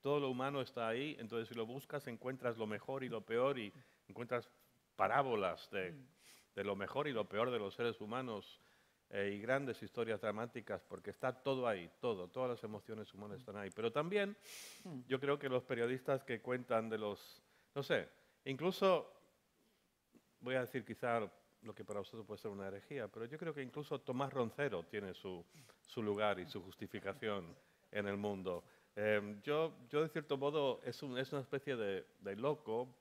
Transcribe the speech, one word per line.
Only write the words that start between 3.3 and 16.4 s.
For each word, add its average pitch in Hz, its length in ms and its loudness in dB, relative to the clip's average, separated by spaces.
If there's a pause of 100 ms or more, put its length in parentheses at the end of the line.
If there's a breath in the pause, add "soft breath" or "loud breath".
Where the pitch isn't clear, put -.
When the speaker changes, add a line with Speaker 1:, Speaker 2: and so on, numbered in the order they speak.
Speaker 1:
y 104 120 -6 (360 loud breath)
encuentras 120 420 -4 (460)
parábolas 104 720 4
de, 92 220 -2
Speaker 2:
Mm. 127 140 -14 (500 loud breath)
Speaker 1:
de 101 80 0
lo 101 100 2
mejor 98 320 -2
y 147 60 -2
lo 107 160 0
peor 117 240 2
de 117 80 0
los 98 140 -4
seres 117 260 -2
humanos, 113 600 -6 (500 soft breath)
eh, 101 260 0
y 101 40 -6
grandes 127 440 0
historias 110 360 -2
dramáticas, 110 640 -4
porque 98 280 -10
está 127 220 -2
todo 131 360 0
ahí, 90 200 0 (120)
todo, 101 260 0
todas 127 240 -2
las 117 140 -6
emociones 107 500 -8
humanas 101 220 -10
Speaker 2:
Mm. 92 40 -12
Speaker 1:
están 104 160 -10
ahí. 101 140 -6
Pero 110 220 -2
también 196 440 0 (460 loud breath)
Speaker 2:
Mm. 147 240 -8
Speaker 1:
yo 127 140 2
creo 143 180 4
que 143 100 -2
los 127 140 4
periodistas 127 600 2
que 113 160 -2